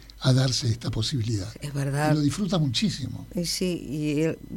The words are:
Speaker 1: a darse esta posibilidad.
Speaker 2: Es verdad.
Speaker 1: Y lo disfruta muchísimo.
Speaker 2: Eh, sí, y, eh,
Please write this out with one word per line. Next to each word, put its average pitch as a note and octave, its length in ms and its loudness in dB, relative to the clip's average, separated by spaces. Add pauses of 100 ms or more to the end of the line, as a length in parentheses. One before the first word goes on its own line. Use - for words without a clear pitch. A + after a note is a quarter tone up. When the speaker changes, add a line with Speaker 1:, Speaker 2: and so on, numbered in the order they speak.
(200)
Speaker 1:
a C3 120 4
darse B2+ 360 2
esta - 200 -2
posibilidad. A2 600 -2 (120)
Speaker 2:
Es C#3+ 140 -6
verdad. C#3+ 380 2
Speaker 1:
Y - 20 6
lo D3+ 60 4
disfruta E3+ 380 2
muchísimo. C#3 760 0
Speaker 2:
Eh, F3 100 -2
sí, F3+ 440 -2
y, D3+ 340 0
eh, D#3+ 160 0 (180)